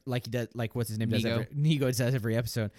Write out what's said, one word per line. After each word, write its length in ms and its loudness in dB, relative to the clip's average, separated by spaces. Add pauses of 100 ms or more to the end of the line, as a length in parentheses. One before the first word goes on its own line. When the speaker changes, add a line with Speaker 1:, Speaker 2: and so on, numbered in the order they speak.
Speaker 1:
like 220 -2
he 40 -12
does, 240 -2
like, 200 -4
what's 160 -2
his 80 -4
name 100 0
does 160 2
Speaker 2:
Nigo. 220 0
Speaker 1:
every, 0 -
Nigo 340 2 (160)
does 40 0
every 360 2
episode. 420 -2